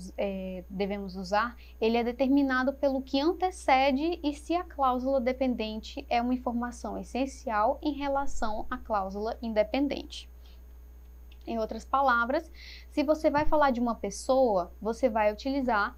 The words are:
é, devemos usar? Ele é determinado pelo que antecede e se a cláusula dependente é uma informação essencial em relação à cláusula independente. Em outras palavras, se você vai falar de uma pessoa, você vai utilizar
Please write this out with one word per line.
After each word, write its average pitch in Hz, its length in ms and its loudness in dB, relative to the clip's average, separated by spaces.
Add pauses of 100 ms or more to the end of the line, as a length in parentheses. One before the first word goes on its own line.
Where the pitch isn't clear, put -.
(180)
é, 190 520 -6
devemos 196 460 -4
usar? 208 400 -2 (240)
Ele 226 160 2
é 233 80 2
determinado 262 680 2
pelo 269 280 0
que 277 180 -2
antecede 311 1040 2
e 285 120 -2
se 302 200 -6
a 349 100 0
cláusula 269 580 0
dependente 233 880 -2
é 240 120 2
uma 247 120 0
informação 240 640 -4
essencial 240 840 -2
em 294 120 0
relação 277 760 0
à 254 80 -4
cláusula 208 640 -4
independente. 226 880 -2 (1160)
Em 226 120 -2
outras 220 260 -6
palavras, 262 680 2 (380)
se 302 140 0
você 311 260 4
vai 294 160 4
falar 302 240 6
de 233 100 2
uma 233 160 0
pessoa, 202 840 2
você 226 260 0
vai 214 240 2
utilizar 240 680 0